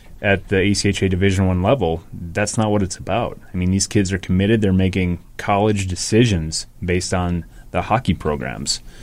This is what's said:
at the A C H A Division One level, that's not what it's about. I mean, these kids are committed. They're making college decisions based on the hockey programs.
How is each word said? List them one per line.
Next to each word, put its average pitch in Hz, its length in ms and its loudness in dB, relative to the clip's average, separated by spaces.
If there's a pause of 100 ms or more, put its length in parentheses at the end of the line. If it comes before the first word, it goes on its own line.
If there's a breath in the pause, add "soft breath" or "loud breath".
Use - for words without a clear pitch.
(200 soft breath)
at 98 280 0
the 98 100 2
A 101 160 2
C 101 140 0
H 98 140 -2
A 98 60 2
Division 95 380 2
One 90 160 2
level, 92 400 2 (100)
that's 95 460 -4
not 107 140 2
what 104 100 2
it's 90 140 -4
about. - 420 -4 (160)
I - 20 -6
mean, 90 140 0
these 98 160 2
kids 98 260 0
are 95 60 -2
committed. 98 420 2
They're 101 120 2
making 92 480 2 (160)
college 101 500 0
decisions 90 800 2 (180)
based 90 300 -2
on 87 300 -2 (280 soft breath)
the 90 100 -2
hockey 107 320 0
programs. 65 680 -4 (220 soft breath)